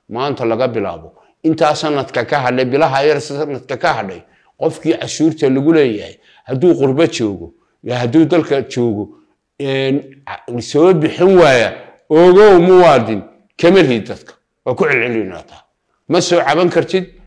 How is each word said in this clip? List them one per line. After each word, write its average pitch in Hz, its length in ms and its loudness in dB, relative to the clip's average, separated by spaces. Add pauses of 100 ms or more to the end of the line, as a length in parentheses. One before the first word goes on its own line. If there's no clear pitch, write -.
Maanta 127 360 -8
laga 117 240 -2
bilaabo, 90 440 -8 (300)
intaa 156 320 0
sanadka 143 500 -4
ka 151 160 -4
hadhay, 127 240 -2
bilaha 139 420 0
yar 147 140 2
sanadka 139 560 -8
ka 160 180 -2
hadhay, 95 260 -10 (400)
qofkii 156 400 -4
cashuurta 151 480 -2
lagu 139 240 0
leeyahay, 110 420 0 (340)
hadduu 135 260 2
qurbo 135 320 0
joogo, 101 460 -6 (320)
iyo 117 100 -6
hadduu 123 320 0
dalka 143 360 -2
joogo, 110 420 -4 (560)
een, 135 680 -6
a-, - 340 -12
soo 165 340 2
bixin 170 440 0
waaya, 127 340 4 (380)
ogow 180 500 6
muwaadin, 147 600 4 (360)
kama 180 240 4
rid 120 260 -2
dadka. - 260 -16 (300)
Waa 123 100 -4
ku 127 100 -2
celcelinaa 113 580 -4
taa. - 200 -20 (460)
Ma 175 120 0
soo 175 240 0
caban 160 260 0
kartid, 175 340 -2 (220)